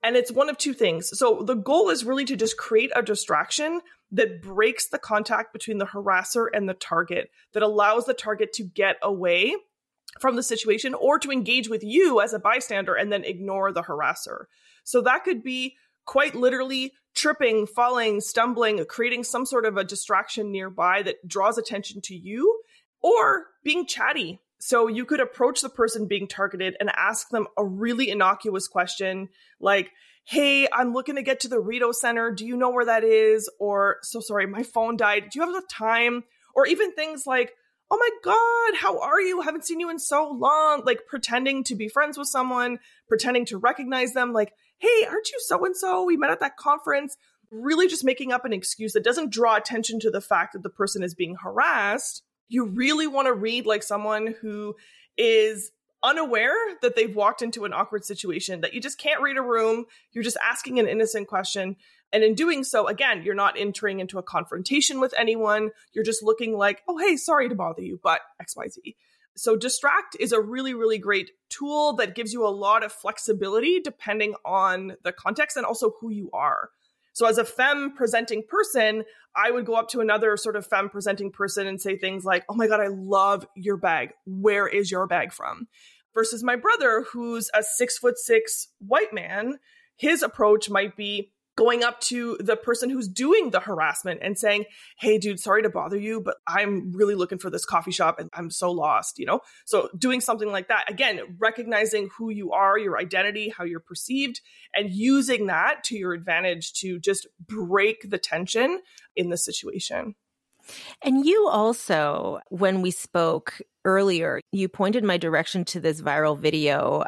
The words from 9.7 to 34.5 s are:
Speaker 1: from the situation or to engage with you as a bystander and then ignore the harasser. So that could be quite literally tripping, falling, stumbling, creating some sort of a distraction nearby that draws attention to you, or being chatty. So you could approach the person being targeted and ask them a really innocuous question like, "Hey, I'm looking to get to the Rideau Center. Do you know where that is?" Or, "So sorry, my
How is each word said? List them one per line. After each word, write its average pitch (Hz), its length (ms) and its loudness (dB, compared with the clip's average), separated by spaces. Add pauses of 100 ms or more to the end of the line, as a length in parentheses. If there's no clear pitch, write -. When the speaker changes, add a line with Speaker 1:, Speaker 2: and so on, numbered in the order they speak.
Speaker 1:
from 262 160 0
the 247 80 -2
situation 220 500 0
or 285 260 4
to 277 120 -4
engage 240 380 0
with 220 140 -4
you 262 360 4
as 202 140 2
a 214 60 -4
bystander 202 560 0
and 202 140 0
then 202 140 0
ignore 190 480 -2
the 170 120 -4
harasser. 151 640 -4 (380)
So 247 180 2
that 254 220 2
could 247 200 -2
be 254 340 -6 (280)
quite 285 300 0
literally 262 580 0 (200)
tripping, 240 540 2
falling, 240 520 0
stumbling, 226 680 0
creating 240 380 -4
some 254 220 -4
sort 240 200 0
of 202 120 0
a 190 60 0
distraction 202 680 -4
nearby 190 520 0
that 185 220 -8
draws 202 320 0
attention 208 440 -8
to 190 140 -14
you, 247 460 0 (420)
or 415 440 4 (160)
being 302 220 0
chatty. 220 540 -4 (200)
So 233 280 2
you 226 180 -4
could 302 140 0
approach 254 420 0
the 269 80 -4
person 220 380 0
being 196 200 -2
targeted 185 520 -4
and 208 160 2
ask 214 340 -2
them 220 180 -2 (100)
a 208 80 0
really 226 440 -2
innocuous 196 580 0
question 190 640 -2 (300)
like, 196 320 2 (320)
"Hey, 277 480 4
I'm 247 220 2
looking 262 220 -4
to 277 80 -4
get 262 180 0
to 254 60 -4
the 233 120 0
Rideau 240 320 0
Center. 233 400 0
Do 208 140 -8
you 247 100 -6
know 254 140 2
where 247 160 2
that 226 180 4
is?" 220 460 6 (100)
Or, 196 440 2
"So - 160 -8
sorry, 208 260 0
my 196 180 -6